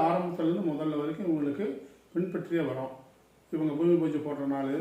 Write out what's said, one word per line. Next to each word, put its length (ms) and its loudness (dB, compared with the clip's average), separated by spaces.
ஆரம்பத்துலேருந்து 640 0
முதல்ல 300 -2
வரைக்கும் 300 -4
இவங்களுக்கு 360 0
பின்பற்றியே 480 -2
வரோம். 320 -4
இவங்க 200 0
பூமி 240 4
பூஜை 240 2
போடுற 260 -4
நாள், 340 0